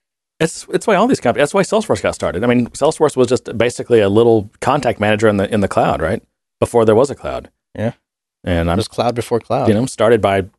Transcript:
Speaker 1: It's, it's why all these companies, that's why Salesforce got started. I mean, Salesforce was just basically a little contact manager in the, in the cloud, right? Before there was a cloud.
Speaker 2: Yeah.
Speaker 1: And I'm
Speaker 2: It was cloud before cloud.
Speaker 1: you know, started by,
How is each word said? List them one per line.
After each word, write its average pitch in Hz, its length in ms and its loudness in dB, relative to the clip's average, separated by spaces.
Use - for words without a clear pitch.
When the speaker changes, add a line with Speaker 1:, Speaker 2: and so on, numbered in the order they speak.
Speaker 1:
It's, - 340 -4
it's 180 140 -4
why 214 80 2
all 202 120 2
these 269 140 0
companies, 117 220 0
that's 147 100 -2
why 196 80 2
Salesforce 180 400 -2
got 87 140 -2
started. 90 280 -4
I 120 40 0
mean, 120 240 2
Salesforce 151 440 0
was 127 120 2
just 123 300 -4
basically 120 440 0
a 98 80 2
little 110 400 2
contact 127 380 0
manager 107 300 2
in 101 80 2
the, 98 160 0
in 107 80 0
the 98 80 0
cloud, 120 320 0
right? 82 200 -2
Before 113 260 2
there 107 100 4
was 127 160 2
a 113 40 -8
cloud. - 340 -10
Speaker 2:
Yeah. 110 160 -4
Speaker 1:
And 85 260 -2
I'm 85 60 0
Speaker 2:
It - 60 0
was - 80 -4
cloud 120 260 -4
before 120 240 -4
cloud. 120 300 -4
Speaker 1:
you 107 60 2
know, 117 100 0
started 120 360 2
by, 98 240 0